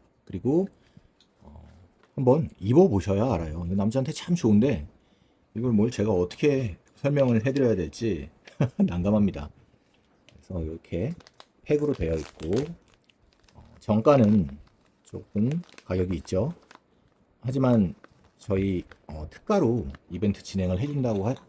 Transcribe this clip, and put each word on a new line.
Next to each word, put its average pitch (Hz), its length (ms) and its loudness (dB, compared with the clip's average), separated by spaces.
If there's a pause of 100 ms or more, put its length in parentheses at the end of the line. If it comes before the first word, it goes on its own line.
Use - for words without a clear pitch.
(260)
그리고, 139 420 -2 (720)
어, 76 260 -20 (480)
한번 135 340 2 (100)
입어보셔야 104 760 2
알아요. 82 320 -6
이거 90 100 -4
남자한테 131 360 -2
참 175 240 -4
좋은데 107 520 2 (680)
이걸 120 160 -2
뭘 110 200 2
제가 107 200 -2
어떻게 104 640 0 (180)
설명을 131 500 0
해드려야 131 300 2
될지 82 540 -4 (160)
<laughs> - 320 -4
난감합니다. 98 720 0 (840)
그래서 - 300 -10
이렇게 85 500 -6 (500)
팩으로 147 300 0
되어 80 220 -2
있고, 78 360 -8 (1040)
어, - 100 -20 (160)
정가는 107 720 4 (540)
조금 101 460 -4 (360)
가격이 92 320 -2
있죠. 101 360 -2 (880)
하지만 123 520 2 (440)
저희, 95 460 -2 (240)
어, 78 220 -12
특가로 123 580 0 (220)
이벤트 98 340 -2
진행을 92 360 -2
해준다고 123 480 -2
하-, 135 80 -2 (140)